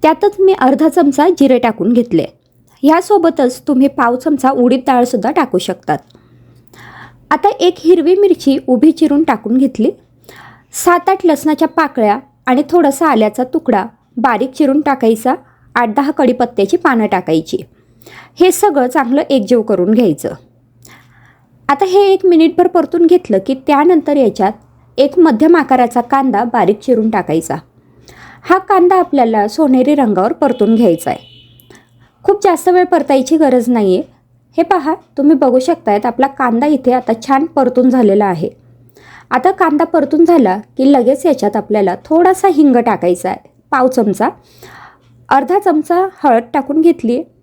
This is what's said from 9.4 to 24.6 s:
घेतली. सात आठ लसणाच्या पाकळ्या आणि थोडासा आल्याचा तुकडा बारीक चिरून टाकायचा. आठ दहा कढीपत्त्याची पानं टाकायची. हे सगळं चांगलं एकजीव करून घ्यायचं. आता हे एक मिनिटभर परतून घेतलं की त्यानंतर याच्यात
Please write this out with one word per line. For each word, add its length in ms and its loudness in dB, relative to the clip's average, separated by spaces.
घेतली. 340 0
सात 360 0
आठ 160 0
लसणाच्या 420 0
पाकळ्या 520 -2
आणि 240 0
थोडासा 380 2
आल्याचा 360 0
तुकडा 420 -2
बारीक 340 -2
चिरून 300 0
टाकायचा. 520 0
आठ 200 -2
दहा 160 -2
कढीपत्त्याची 680 -2
पानं 300 0
टाकायची. 500 -4
हे 120 4
सगळं 360 0
चांगलं 340 -2
एकजीव 400 0
करून 300 -2
घ्यायचं. 380 0
आता 160 0
हे 140 2
एक 260 2
मिनिटभर 420 2
परतून 380 0
घेतलं 320 2
की 60 -2
त्यानंतर 500 2
याच्यात 340 0